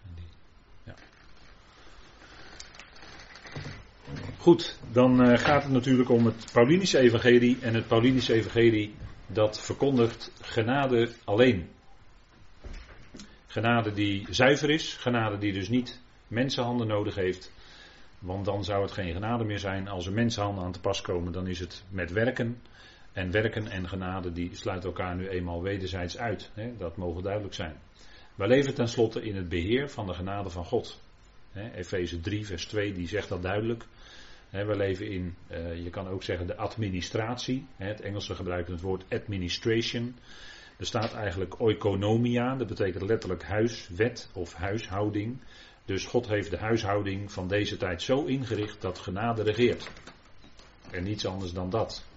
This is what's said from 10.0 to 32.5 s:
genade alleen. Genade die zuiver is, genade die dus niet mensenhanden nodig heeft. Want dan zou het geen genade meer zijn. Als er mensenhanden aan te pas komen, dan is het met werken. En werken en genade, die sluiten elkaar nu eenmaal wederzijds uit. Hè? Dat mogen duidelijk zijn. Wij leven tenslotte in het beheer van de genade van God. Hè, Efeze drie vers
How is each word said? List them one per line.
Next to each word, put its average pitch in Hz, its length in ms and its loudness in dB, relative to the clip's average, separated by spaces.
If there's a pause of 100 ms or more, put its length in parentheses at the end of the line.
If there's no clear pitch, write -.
genade 120 680 2 (140)
alleen. 107 460 4 (1800)
Genade 110 440 2
die 101 380 -2
zuiver 135 400 4
is, 156 240 0
genade 113 440 0
die 101 160 -2
dus 95 160 -4
niet 123 320 -2 (260)
mensenhanden 120 600 -2
nodig 104 280 0
heeft. 92 360 -2 (680)
Want 95 260 -6
dan 101 180 -2
zou 101 180 0
het 98 100 -2
geen 90 220 -4
genade 113 300 -2
meer 104 160 -2
zijn. 95 280 -4
Als 90 180 -6
er 95 80 -4
mensenhanden 104 500 0
aan 90 80 -4
te - 80 -10
pas 98 220 0
komen, 87 300 -2
dan 90 160 -4
is 90 120 -4
het - 300 -10
met 90 220 -4
werken. 120 500 0 (500)
En 92 200 -4
werken 107 360 0
en 92 220 -6
genade, 92 420 -4
die 87 240 -6
sluiten 92 340 -4
elkaar 90 260 -4
nu 92 120 -4
eenmaal 90 340 -4
wederzijds 92 560 -4
uit. 113 360 -6
Hè? 120 240 -8
Dat 87 200 -8
mogen 90 260 -4
duidelijk 98 300 -4
zijn. 80 220 -8 (600)
Wij 98 120 -2
leven 135 260 6
tenslotte 117 480 2
in 107 140 -6
het 92 140 -4
beheer 107 400 0
van 113 160 -8
de 90 80 -4
genade 95 360 -6
van 85 160 -8
God. - 360 -4 (500)
Hè, 101 200 -12
Efeze 87 480 -4
drie 101 260 -4
vers 90 200 -8